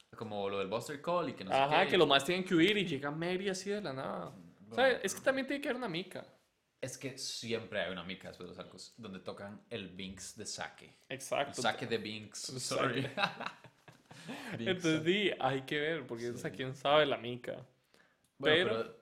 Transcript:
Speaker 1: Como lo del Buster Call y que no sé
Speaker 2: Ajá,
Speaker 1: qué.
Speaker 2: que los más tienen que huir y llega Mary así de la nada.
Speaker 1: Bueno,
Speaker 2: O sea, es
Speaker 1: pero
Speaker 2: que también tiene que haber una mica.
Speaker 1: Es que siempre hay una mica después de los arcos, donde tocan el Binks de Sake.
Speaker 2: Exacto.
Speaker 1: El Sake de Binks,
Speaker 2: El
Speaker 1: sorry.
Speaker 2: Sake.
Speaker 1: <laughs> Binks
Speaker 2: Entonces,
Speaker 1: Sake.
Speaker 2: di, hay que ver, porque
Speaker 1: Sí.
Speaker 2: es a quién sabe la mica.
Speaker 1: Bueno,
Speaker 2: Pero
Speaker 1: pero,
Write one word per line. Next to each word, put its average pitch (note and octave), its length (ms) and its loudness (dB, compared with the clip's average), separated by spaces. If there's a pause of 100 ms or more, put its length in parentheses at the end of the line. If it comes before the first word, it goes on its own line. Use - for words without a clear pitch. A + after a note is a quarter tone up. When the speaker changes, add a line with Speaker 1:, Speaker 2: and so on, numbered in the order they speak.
(160)
Speaker 1:
Como G#2 340 -2
lo G2 80 0
del F#2+ 100 0
Buster B2+ 320 -4
Call E3+ 300 0
y - 20 -8
que - 120 -10
no F#2+ 80 -6
sé C3+ 40 4
Speaker 2:
Ajá, D3 280 6
Speaker 1:
qué. G#3 80 0
Speaker 2:
que G3+ 40 6
los E3+ 100 10
más C#3 180 8
tienen F#3 200 0
que F#3 100 0
huir F3+ 220 8
y G3+ 80 2
llega C#3+ 260 -4
Mary F3+ 380 -2
así F#3 220 -4
de G#3 100 -2
la D#3 140 -6
nada. E3+ 360 -6 (300)
Speaker 1:
Bueno, G#3 120 -18
Speaker 2:
O - 20 -14
sea, B3+ 160 6
es A#3+ 100 0
Speaker 1:
pero F#3+ 140 -2
Speaker 2:
que - 100 -12
también C4+ 220 2
tiene C#4+ 160 -2
que D4 60 -4
haber B3 100 -2
una B3+ 100 -4
mica. E3 380 -6 (540)
Speaker 1:
Es B2+ 180 -8
que C3+ 180 -8
siempre A2 640 -4
hay F2+ 120 -2
una F2+ 100 -6
mica F2+ 260 -10
después F2 220 -12
de F2+ 60 -14
los - 60 -16
arcos, - 360 -16
donde G2 220 -12
tocan G2+ 500 -12
el G2+ 180 -8
Binks F#2 480 -12
de G#2+ 80 -12
Sake. - 520 -10 (120)
Speaker 2:
Exacto. C3+ 520 -2
Speaker 1:
El - 20 -2
Sake A#2 240 0
de A2+ 120 0
Binks, G#2+ 520 -8
Speaker 2:
El C3 100 -6
Speaker 1:
sorry. C3 420 0
Speaker 2:
Sake. B2+ 120 -6
Speaker 1:
<laughs> - 1400 -8
Binks A2+ 80 -2
Speaker 2:
Entonces, E3 320 2
Speaker 1:
Sake. D#3 120 -2
Speaker 2:
di, G3 280 4
hay C3 240 2
que D3 180 -2
ver, D3+ 260 -2
porque A#2 180 -6
Speaker 1:
Sí. A#2+ 100 -2
Speaker 2:
es A#2+ 100 -10
a D#3+ 60 -2
quién C3 240 -6
sabe D3 320 8
la C3 100 2
mica. A#2+ 480 -6 (720)
Speaker 1:
Bueno, D3+ 200 6 (120)
Speaker 2:
Pero - 140 2
Speaker 1:
pero, - 200 -8